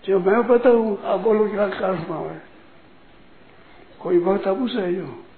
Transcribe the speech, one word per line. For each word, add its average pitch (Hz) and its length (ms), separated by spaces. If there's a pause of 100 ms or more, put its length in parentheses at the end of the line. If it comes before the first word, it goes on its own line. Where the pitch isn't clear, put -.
जो 190 160
मैं 208 260
बताऊँ, 233 580
आप 196 160
बोलो 214 280
क्या 202 200
कारण 190 280
है, 160 460 (1600)
कोई 175 180
बात 190 280
आप 196 100
पूछे 226 380
जो? 165 300 (140)